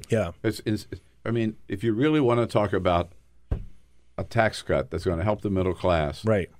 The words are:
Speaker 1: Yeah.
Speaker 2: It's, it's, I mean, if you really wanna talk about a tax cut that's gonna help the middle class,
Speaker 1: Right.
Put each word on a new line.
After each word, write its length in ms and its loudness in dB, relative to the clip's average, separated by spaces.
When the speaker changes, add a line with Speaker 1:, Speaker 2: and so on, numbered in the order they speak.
Speaker 1:
Yeah. 220 0
Speaker 2:
It's, 220 -2
it's, 220 -2
I 60 -4
mean, 260 -2
if 160 -6
you 100 2
really 280 2
wanna 260 4
talk 240 2
about 400 2
a 60 -6
tax 380 0
cut 300 -2
that's 140 -6
gonna 180 0
help 180 0
the 80 -2
middle 240 2
class, 500 0
Speaker 1:
Right. 260 2